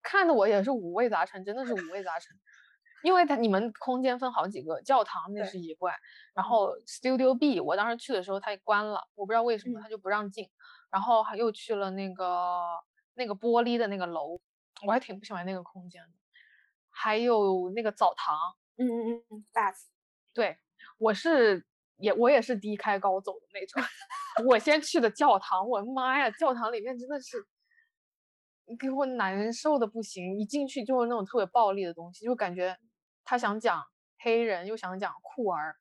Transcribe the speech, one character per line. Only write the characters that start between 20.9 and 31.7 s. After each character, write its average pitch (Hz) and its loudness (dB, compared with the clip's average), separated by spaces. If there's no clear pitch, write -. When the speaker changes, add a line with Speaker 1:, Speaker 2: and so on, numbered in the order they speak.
Speaker 1:
我 220 2
是， 226 4
也， 202 0
我 233 4
也 269 8
是 240 -2
低 208 -6
开 202 -2
高 190 0
走 196 -8
的 - -16
那 196 -10
种。 262 -4
Speaker 2:
<laughs> - -4
Speaker 1:
我 240 10
先 302 4
去 311 0
的 233 4
教 262 4
堂， 190 -2
我 254 0
的 208 -6
妈 262 -2
呀， 254 2
教 277 0
堂 233 -2
里 214 -6
面 247 -8
真 247 -14
的 285 -6
是 - -12
给 269 -4
我 269 0
难 214 -2
受 302 0
的 233 2
不 220 -8
行， 190 -8
一 214 -2
进 277 -4
去 262 -8
就 254 0
是 233 2
那 240 -2
种 214 -2
特 214 -4
别 196 2
暴 208 4